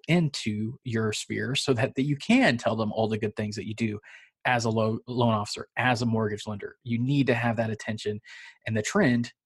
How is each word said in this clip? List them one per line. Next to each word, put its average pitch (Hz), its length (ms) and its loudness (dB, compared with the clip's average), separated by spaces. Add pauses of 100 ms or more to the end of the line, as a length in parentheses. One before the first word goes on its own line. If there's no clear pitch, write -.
into 127 760 0
your 110 300 0
sphere 110 400 -4
so 139 200 0
that, 113 200 0
that 135 100 0
you 143 120 0
can 214 420 4
tell - 180 0
them 107 160 0
all 110 160 2
the 110 120 -2
good 107 160 -4
things 107 200 -4
that 107 120 -8
you 110 80 -8
do 110 240 -2 (460)
as 120 200 2
a 117 60 2
lo-, 110 340 2
loan 120 300 2
officer, - 320 -4 (100)
as 123 240 2
a 123 60 0
mortgage 110 400 0
lender. 104 360 -10
You 117 140 -2
need 131 300 2
to 120 80 4
have 117 220 0
that 113 120 0
attention. 107 500 -6 (460)
And 113 100 -2
the 107 60 2
trend 123 500 2 (140)